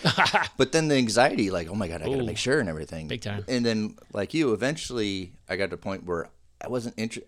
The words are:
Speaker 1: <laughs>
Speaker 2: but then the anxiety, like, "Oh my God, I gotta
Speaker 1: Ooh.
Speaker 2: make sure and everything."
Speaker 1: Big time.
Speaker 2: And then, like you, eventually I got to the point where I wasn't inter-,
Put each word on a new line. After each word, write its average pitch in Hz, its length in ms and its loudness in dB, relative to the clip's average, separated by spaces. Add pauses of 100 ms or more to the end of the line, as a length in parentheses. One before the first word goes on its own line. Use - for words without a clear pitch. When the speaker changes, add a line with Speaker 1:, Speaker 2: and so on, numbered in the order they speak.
(260)
Speaker 1:
<laughs> - 300 0
Speaker 2:
but 135 160 4
then 160 160 4
the 147 60 6
anxiety, 123 560 4
like, 85 180 -2
"Oh 92 60 -6
my 104 140 -2
God, 82 120 -6
I 78 60 -4
gotta 131 160 0
Speaker 1:
Ooh. 120 40 -2
Speaker 2:
make 104 120 -4
sure 147 200 2
and 113 120 0
everything." 78 360 -8
Speaker 1:
Big 113 140 -6
time. 101 280 -6
Speaker 2:
And 120 180 0
then, 110 300 0 (180)
like 101 180 -2
you, 151 220 2
eventually 104 800 -4 (160)
I 95 80 -2
got 95 100 0
to 87 40 -6
the 87 60 -6
point 92 300 -8
where 85 240 -4 (300)
I - 80 -10
wasn't 120 300 -6
inter-, 113 280 -6